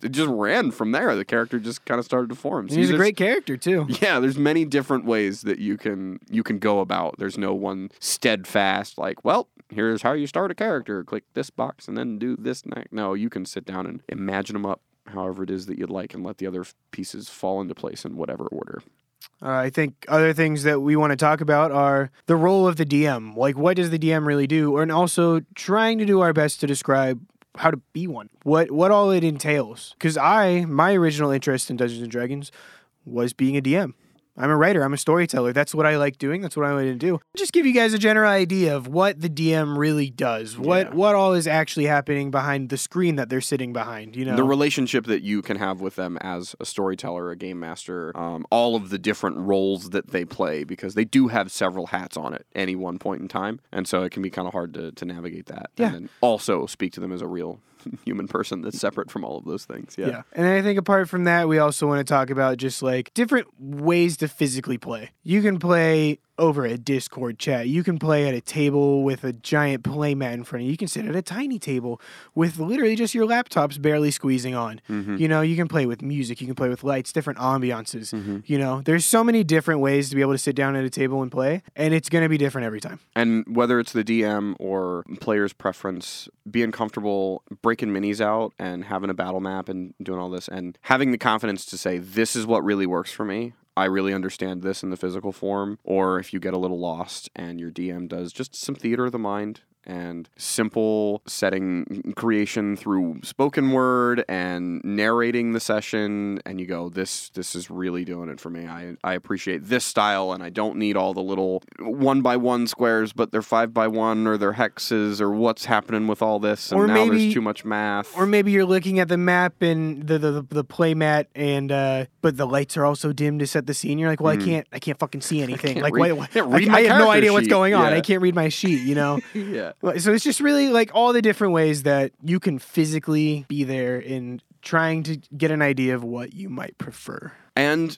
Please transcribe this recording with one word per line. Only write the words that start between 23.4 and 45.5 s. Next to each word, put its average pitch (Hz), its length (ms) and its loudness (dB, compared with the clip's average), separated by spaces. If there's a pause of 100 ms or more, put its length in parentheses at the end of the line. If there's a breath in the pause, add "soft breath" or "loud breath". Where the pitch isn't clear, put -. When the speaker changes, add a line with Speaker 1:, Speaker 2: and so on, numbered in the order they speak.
Speaker 2:
what 170 200 4
does 175 140 0
the 160 80 0
D 160 120 2
M 156 160 2
really 143 200 2
do? 147 300 2
And 160 140 2
also 165 500 4 (120)
trying 220 460 2
to 214 60 0
do 196 160 6
our 170 120 4
best 151 280 2
to 147 60 0
describe 135 540 0 (360)
how 160 140 2
to 160 60 -2 (160)
be 170 140 -6
one. 113 220 -10 (140)
What, 160 280 2
what 165 200 4
all 202 200 4
it 180 120 2
entails. 147 760 -2
'Cause 160 180 0
I, 175 480 4
my 160 300 2
original 151 360 2
interest 135 380 -2
in 127 80 -6
Dungeons 117 240 -2
and 117 100 -10
Dragons 123 400 -6 (540 loud breath)
was 120 280 -2
being 135 220 2
a 143 60 0
D 131 140 2
M. 175 180 0 (440 soft breath)
I'm 139 120 0
a 151 80 4
writer. 165 260 6
I'm 135 100 2
a 147 40 -2
storyteller. 151 560 2
That's 143 200 0
what 156 120 2
I 151 100 4
like 143 220 0
doing. 151 240 -2
That's 170 160 -10
what 147 80 0
I 143 80 0
want 135 140 0
to 131 80 -2
do. 160 260 0 (160)
Just 403 160 -2
give 339 120 4
you 262 60 4
guys 233 220 4
a 214 40 2
general 214 320 6
idea 185 460 2
of 131 100 -4
what 165 360 2
the 170 80 -2
D 160 240 2
M 151 260 0
really 151 300 2
does. 117 480 -4
What, 175 320 2
Speaker 1:
Yeah. - 40 -10
Speaker 2:
what 202 220 4
all 196 160 6
is 170 160 2
actually 156 380 2
happening 143 460 0
behind 139 360 0
the 131 80 -4
screen 170 400 0
that 127 140 -2
they're 131 100 -2
sitting 127 320 -4
behind, 113 460 -8
you 131 80 -4
know? 131 100 -2
Speaker 1:
The 127 80 4
relationship 135 600 2
that 110 160 0
you 101 200 -2
can 101 140 -4